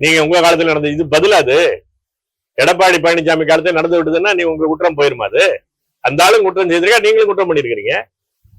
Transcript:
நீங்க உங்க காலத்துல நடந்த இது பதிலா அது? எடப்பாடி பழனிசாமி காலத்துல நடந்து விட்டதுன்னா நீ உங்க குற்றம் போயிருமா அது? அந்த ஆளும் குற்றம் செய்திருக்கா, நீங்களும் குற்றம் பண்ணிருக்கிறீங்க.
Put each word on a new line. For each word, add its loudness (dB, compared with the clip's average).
நீங்க 2
உங்க 0
காலத்துல 2
நடந்த -2
இது -4
பதிலா 2
அது? 0
எடப்பாடி 2
பழனிசாமி 0
காலத்துல 0
நடந்து 0
விட்டதுன்னா -2
நீ -2
உங்க -4
குற்றம் -2
போயிருமா 0
அது? 2
அந்த -2
ஆளும் 4
குற்றம் -2
செய்திருக்கா, 2
நீங்களும் 2
குற்றம் -2
பண்ணிருக்கிறீங்க. -4